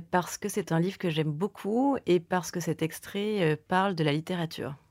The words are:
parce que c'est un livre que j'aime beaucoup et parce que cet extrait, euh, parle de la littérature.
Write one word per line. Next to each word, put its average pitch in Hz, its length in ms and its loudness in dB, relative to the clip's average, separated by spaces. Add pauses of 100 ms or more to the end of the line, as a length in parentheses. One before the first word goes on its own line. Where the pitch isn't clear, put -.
(120)
parce 175 260 0
que 208 100 -6
c'est 196 220 -4
un 165 80 2
livre 185 200 0
que 180 120 0
j'aime 151 220 0
beaucoup 220 640 0 (100)
et 180 140 6
parce 175 320 -2
que 175 80 -4
cet 165 220 -2
extrait, 202 600 -2
euh, 156 140 4 (100)
parle 190 300 2
de 160 80 2
la 147 80 4
littérature. 160 640 -4 (140)